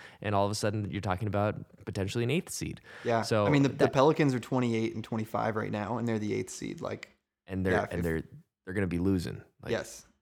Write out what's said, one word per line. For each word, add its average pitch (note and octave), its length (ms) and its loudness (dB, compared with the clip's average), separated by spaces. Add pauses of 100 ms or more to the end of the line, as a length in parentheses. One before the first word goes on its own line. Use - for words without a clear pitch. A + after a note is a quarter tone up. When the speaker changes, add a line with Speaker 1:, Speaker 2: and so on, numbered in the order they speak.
(220)
Speaker 1:
And G2+ 140 0
all G2+ 100 4
of G2+ 60 0
a G#2+ 40 -4
sudden G#2+ 360 -2
you're G2 100 -4
talking F#2+ 260 -2
about G2+ 280 0 (300)
potentially G2+ 380 -2
an A#2 80 0
eighth E3 200 -2
seed. - 300 -8 (220)
Speaker 2:
Yeah. A#2 200 2
Speaker 1:
So G#2+ 240 2
Speaker 2:
I - 20 4
mean, C#3+ 140 6
the, C#3 60 4
the B2 80 -6
Speaker 1:
that C3 160 4
Speaker 2:
Pelicans C#3+ 420 6
are B2 40 0
twenty-eight A2+ 560 0
and A2 80 -6
twenty-five A2 520 -2
right G#2+ 160 -2
now, G#2+ 260 -2
and A#2 100 -2
they're A2 120 0
the G#2 140 -2
eighth G#2+ 180 -2
seed. - 300 -8
Like, - 280 -8 (380)
Speaker 1:
And F#2+ 180 -4
they're, F#2+ 80 4
Speaker 2:
yeah, G2+ 180 2
Speaker 1:
and F2 80 -2
Speaker 2:
if E2+ 40 0
Speaker 1:
they're, D#2+ 200 0 (420)
they're F#2 100 -8
gonna G2 120 2
be E2+ 120 0
losing. F2 420 2 (220)
Like, - 80 -6
Speaker 2:
Yes. - 340 -4 (160)